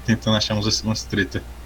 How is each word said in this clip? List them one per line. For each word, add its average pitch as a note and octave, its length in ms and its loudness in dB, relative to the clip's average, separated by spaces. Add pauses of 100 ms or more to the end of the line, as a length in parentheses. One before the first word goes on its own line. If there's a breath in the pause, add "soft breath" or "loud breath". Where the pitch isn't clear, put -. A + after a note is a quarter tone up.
tentando A2 300 4
achar G#2 180 2
umas, G#2+ 280 0
umas A2 200 -2
treta. G2+ 400 0 (240 loud breath)